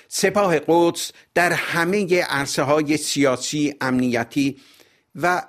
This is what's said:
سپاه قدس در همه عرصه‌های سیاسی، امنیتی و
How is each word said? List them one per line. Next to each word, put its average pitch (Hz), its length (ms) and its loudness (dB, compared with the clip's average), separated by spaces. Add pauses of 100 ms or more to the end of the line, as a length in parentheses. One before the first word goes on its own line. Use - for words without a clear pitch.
سپاه 190 600 2
قدس 170 440 2 (220)
در 175 180 2
همه 170 720 0
عرصه‌های 143 720 0
سیاسی، 139 840 -2
امنیتی 127 760 -2 (580)
و 175 340 -2